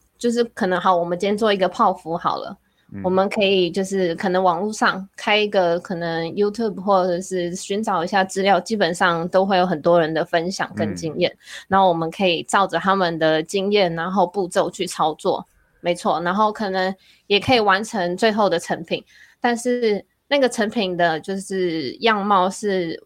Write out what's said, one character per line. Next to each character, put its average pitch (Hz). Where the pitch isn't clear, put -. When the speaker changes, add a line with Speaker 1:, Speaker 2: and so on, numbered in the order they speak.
Speaker 1:
就 240
是 233
可 233
能 180
好， 185
我 175
们 175
今 202
天 202
做 208
一 -
个 185
泡 190
芙 165
好 156
了， 190
Speaker 2:
嗯。 98
Speaker 1:
我 185
们 185
可 214
以 185
就 190
是 185
可 196
能 185
网 175
络 214
上 196
开 208
一 208
个 175
可 175
能 165
YouTube， 208
或 185
者 180
是 180
寻 196
找 196
一 175
下 190
资 190
料， 190
基 226
本 185
上 175
都 190
会 196
有 180
很 175
多 170
人 156
的 160
分 170
享 -
跟 208
经 165
验， 175
Speaker 2:
嗯。 -
Speaker 1:
然 196
后 190
我 170
们 165
可 190
以 165
照 196
着 180
他 190
们 170
的 160
经 196
验， 190
然 165
后 185
步 190
骤 180
去 185
操 156
作， 175
没 175
错， 175
然 175
后 214
可 214
能 190
也 202
可 254
以 233
完 202
成 180
最 220
后 208
的 170
成 170
品， -
但 240
是 233
那 285
个 262
成 220
品 190
的 165
就 196
是 175
样 214
貌 196
是 185